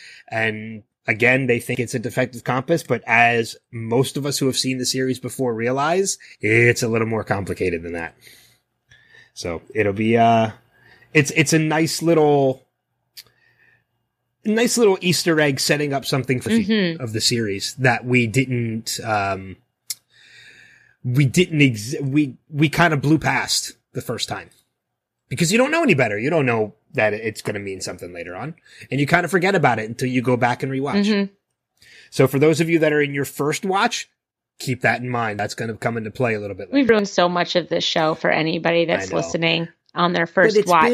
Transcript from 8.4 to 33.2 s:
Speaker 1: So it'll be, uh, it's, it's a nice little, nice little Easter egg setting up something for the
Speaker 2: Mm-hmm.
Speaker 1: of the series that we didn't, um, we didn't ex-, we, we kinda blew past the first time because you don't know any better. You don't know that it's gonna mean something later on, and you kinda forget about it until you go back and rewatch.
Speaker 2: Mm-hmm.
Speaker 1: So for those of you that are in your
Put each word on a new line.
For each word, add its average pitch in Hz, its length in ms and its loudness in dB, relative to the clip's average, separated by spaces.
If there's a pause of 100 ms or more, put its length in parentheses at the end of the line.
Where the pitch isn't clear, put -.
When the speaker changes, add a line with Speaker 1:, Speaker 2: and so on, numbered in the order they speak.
Speaker 1:
So 85 280 -8 (140)
it'll 104 180 2
be, 110 240 2
uh, 113 360 4 (600)
it's, 147 200 2
it's 160 200 2
a 160 60 4
nice 156 440 0
little, 147 640 4 (1800)
nice 226 340 2
little 202 220 6
Easter 170 400 2
egg 147 200 2
setting 147 320 0
up 135 120 -4
something 131 360 -2
for - 100 -6
the 220 140 2
Speaker 2:
Mm-hmm. 180 380 0
Speaker 1:
of 113 100 -6
the 110 80 -4
series 110 540 -2
that 123 300 0
we 120 220 2
didn't, 117 800 -2
um, 98 520 -2 (1500)
we 127 220 2
didn't 165 360 -2
ex-, 120 380 0
we, 139 360 -2 (120)
we 151 200 0
kinda 160 280 2
blew 143 220 2
past - 540 -4 (200)
the 127 80 -8
first - 280 -8
time 95 220 -10 (800)
because 156 240 -2
you 226 60 4
don't 269 120 2
know 330 120 0
any 233 120 4
better. 113 240 0
You 127 120 -2
don't 156 160 2
know 110 280 0 (200)
that 107 180 2
it's 107 300 -6
gonna 104 160 -6
mean 98 240 -10
something 92 320 -12
later 85 200 -12
on, 123 200 -10 (360)
and 131 100 -2
you 143 60 2
kinda 175 220 0
forget 190 260 0
about 131 240 2
it 110 100 -8
until 127 200 -6
you 127 140 0
go 123 140 0
back 120 260 -2
and 135 100 -4
rewatch. 143 320 0
Speaker 2:
Mm-hmm. 202 280 0 (800)
Speaker 1:
So 135 160 4
for 135 120 -2
those 151 220 4
of 165 100 0
you 165 80 4
that 151 140 2
are 147 100 2
in 143 100 -2
your 139 140 -4